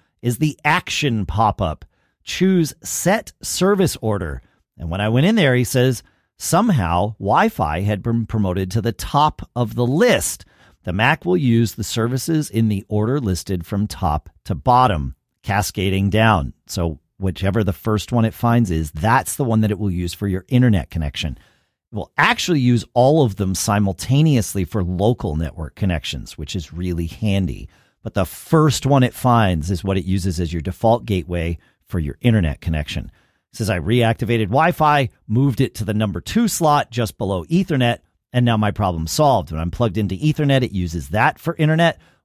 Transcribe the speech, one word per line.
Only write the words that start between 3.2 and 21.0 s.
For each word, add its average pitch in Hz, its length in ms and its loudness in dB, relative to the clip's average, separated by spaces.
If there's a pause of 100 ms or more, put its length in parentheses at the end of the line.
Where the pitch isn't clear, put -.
Service 190 580 0
Order." 90 400 -4 (380)
And 85 100 -8
when 90 120 -4
I 107 80 0
went 127 180 2
in 220 80 2
there, 143 220 4
he 123 80 2
says, 127 400 0 (340)
somehow 107 800 2
Wi-Fi 104 600 0
had 101 220 -2
been 117 240 -2
promoted 95 460 -2
to 113 80 0
the 113 120 0
top - 640 -2
of 117 200 -4
the 120 120 0
list. 170 580 0 (400)
The 90 80 -4
Mac 120 320 2
will 180 120 2
use 117 380 2
the 110 100 -6
services 131 680 -2
in 110 180 0
the 101 200 -2
order 110 320 0
listed 92 440 -2
from 101 220 -2
top 76 420 -4 (160)
to 98 120 -4
bottom, 101 580 2 (280)
cascading 98 680 0
down. 104 420 2 (140)
So 82 320 -4 (200)
whichever 95 440 -2
the 95 100 -2
first - 380 -2
one 117 140 2
it 110 100 -2
finds 117 380 2
is, 80 180 -2
that's 104 460 0
the 147 80 -2
one 113 160 2
that 107 100 2
it 98 80 -2
will 101 120 -2
use 87 240 -4
for 101 120 -6
your 95 220 -4
internet 123 420 2
connection. 73 480 -6 (540)